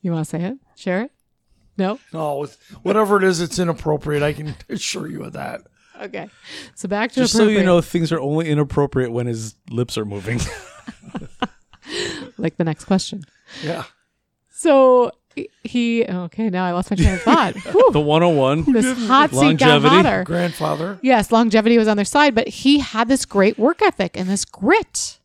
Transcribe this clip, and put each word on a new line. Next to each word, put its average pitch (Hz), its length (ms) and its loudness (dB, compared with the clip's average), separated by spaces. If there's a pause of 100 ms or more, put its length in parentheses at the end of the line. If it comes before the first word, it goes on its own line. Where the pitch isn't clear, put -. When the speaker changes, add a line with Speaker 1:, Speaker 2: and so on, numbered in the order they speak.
Speaker 1:
You 175 100 -6
wanna 160 140 -4
say 160 180 -8
it? 226 140 -8 (180)
Share 190 260 -6
it? 269 100 -10 (640)
No? 202 220 -4 (140)
Speaker 2:
No, 151 300 -6
it's, 143 120 -14 (280)
whatever 208 340 2
it 185 60 2
is, 180 180 2
it's 175 180 -6
inappropriate. 151 640 -2
I 151 80 0
can 147 300 -10
<laughs> - 80 -20
assure - 380 -8
you - 160 -12
of - 100 -14
that. - 280 -10 (380)
Speaker 1:
Okay. 196 300 -14 (460)
So - 120 -12
back 208 260 -4
to 262 80 -2
Speaker 3:
Just 240 120 0
so 226 60 0
you 220 100 8
Speaker 1:
appropriate. 202 160 2
Speaker 3:
know, 175 160 4
things 165 300 -4
are 160 80 -2
only 151 300 -4
inappropriate 143 600 0
when 120 140 -4
his 113 300 -8 (140)
lips 117 280 -4
are 107 80 -6
moving. 101 400 -6
<laughs> - 40 -8 (1900)
Speaker 1:
Like - 200 -6
the 175 80 -2
next 156 200 -6
question. 190 380 -4 (400)
Speaker 2:
Yeah. 151 200 -8 (680)
Speaker 1:
So 262 600 4 (520)
he, 233 420 -2
okay, 180 440 -6
now 185 160 -4
I 180 80 -2
lost 180 180 -4
my 196 60 -2
train 190 160 4
of 175 80 -6
thought. 269 340 2
Speaker 3:
<laughs> - 0 -
Speaker 1:
Whew. 427 360 4
Speaker 3:
The 147 80 2
one 151 240 2
oh 175 60 4
one. 151 420 2
Speaker 1:
This 240 360 0
hot 277 240 4
seat - 260 4
got 147 240 6
Speaker 3:
Longevity. - 140 6
Speaker 1:
hotter. 190 300 4
Speaker 2:
Grandfather. 170 760 -4
Speaker 1:
Yes, 247 300 2
longevity 226 460 4
was 220 100 2
on 214 80 2
their 202 100 0
side, 285 300 2
but - 140 0
he 285 300 2
had 233 280 -4
this 262 180 0
great 202 320 2
work 277 240 0
ethic 214 360 -2
and 185 120 -6
this 196 160 -2
grit - 800 -2